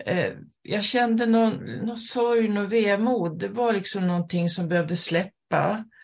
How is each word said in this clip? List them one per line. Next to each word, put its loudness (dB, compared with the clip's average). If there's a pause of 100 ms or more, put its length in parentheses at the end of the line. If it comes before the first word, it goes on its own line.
Eh, -2 (280)
jag -4
kände 0
någon, 4 (320)
någon -6
sorg 0
och -2
vemod. 2
Det -4
var 0
liksom -2
någonting 0
som -4
behövde 0
släppa. -2 (200)